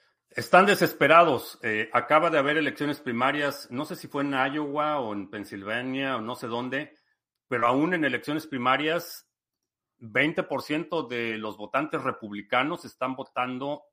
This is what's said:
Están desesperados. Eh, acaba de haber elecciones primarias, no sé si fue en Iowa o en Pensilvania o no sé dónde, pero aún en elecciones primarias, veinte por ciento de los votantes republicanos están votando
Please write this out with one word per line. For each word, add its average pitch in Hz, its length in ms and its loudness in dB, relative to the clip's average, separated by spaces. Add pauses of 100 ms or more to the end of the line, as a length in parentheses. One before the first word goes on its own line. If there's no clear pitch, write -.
(300)
Están 180 340 6
desesperados. 160 1000 6
Eh, 110 300 -2
acaba 156 380 4
de 160 80 2
haber 143 180 2
elecciones 147 440 -2
primarias, 139 680 -2
no 127 140 -6
sé 170 120 -10
si 139 120 -16
fue 143 140 -4
en 143 100 -2
Iowa 147 680 -2
o 113 120 -4
en 98 160 -8
Pensilvania 123 880 -6
o 113 40 -4
no 110 140 -6
sé - 120 -12
dónde, 127 500 -6 (520)
pero 120 180 -2
aún 143 280 2
en 160 100 0
elecciones 147 420 -4
primarias, 139 800 -2 (720)
veinte 139 460 0
por 135 180 -4
ciento 160 400 -4
de 117 340 -4
los 107 220 -8
votantes 139 440 -4
republicanos 127 840 -4
están 127 300 -6
votando 127 680 -6 (100)